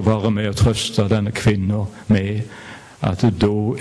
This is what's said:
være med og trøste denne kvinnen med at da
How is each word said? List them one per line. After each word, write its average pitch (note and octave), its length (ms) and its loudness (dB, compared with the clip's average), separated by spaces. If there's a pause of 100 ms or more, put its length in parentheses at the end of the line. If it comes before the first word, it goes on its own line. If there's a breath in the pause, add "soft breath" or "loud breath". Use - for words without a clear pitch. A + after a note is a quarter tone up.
være A2 260 2
med G#2 180 0
og F#2+ 60 -4
trøste G#2+ 540 0
denne G#2+ 260 0
kvinnen G2+ 540 0 (180 loud breath)
med G#2 380 2 (560 loud breath)
at G2 240 0 (160)
da G#2 140 4 (260)